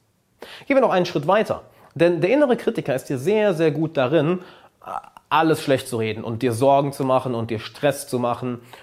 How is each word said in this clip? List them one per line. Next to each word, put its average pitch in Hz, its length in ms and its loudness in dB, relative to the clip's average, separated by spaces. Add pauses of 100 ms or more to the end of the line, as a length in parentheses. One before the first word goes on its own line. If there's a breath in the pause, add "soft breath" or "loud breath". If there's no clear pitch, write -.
(680 loud breath)
Gehen 269 80 2
wir 269 60 6
noch 202 100 4
einen 180 140 2
Schritt 147 220 -4
weiter, 196 340 0 (340 soft breath)
denn 170 240 4
der 180 100 0
innere 269 280 4
Kritiker - 360 -4
ist 135 120 -4
dir 139 120 -4
sehr, 202 360 2
sehr 160 180 2
gut 156 240 -2
darin, 156 460 2 (880 loud breath)
alles 156 340 2
schlecht 131 240 0
zu 120 80 -6
reden 110 300 -4
und 117 160 -6
dir 127 100 0
Sorgen 135 400 2
zu 135 140 -4
machen 131 280 0
und 113 160 -6
dir 107 100 -4
Stress - 500 -4
zu 123 100 -2
machen. 120 400 -4 (240 loud breath)